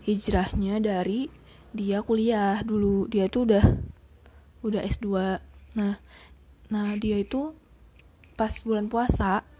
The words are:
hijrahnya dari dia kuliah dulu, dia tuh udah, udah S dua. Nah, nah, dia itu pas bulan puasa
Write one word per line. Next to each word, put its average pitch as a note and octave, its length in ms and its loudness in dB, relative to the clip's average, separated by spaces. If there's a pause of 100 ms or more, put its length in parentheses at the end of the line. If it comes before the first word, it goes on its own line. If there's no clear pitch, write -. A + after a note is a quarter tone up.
hijrahnya G3+ 800 0
dari G3+ 480 -2 (400)
dia G3+ 320 -2
kuliah A3 560 2
dulu, G3+ 480 0
dia F#3+ 240 2
tuh B3 160 2
udah, G#3 160 6 (1040)
udah G#3 160 0
S - 160 -4
dua. F#3+ 400 -2 (400)
Nah, G3+ 160 0 (720)
nah, G#3 320 -4
dia G#3 240 -2
itu C#4+ 320 -4 (800)
pas A3 160 -2 (160)
bulan G#3+ 240 -2
puasa A3+ 560 0 (120)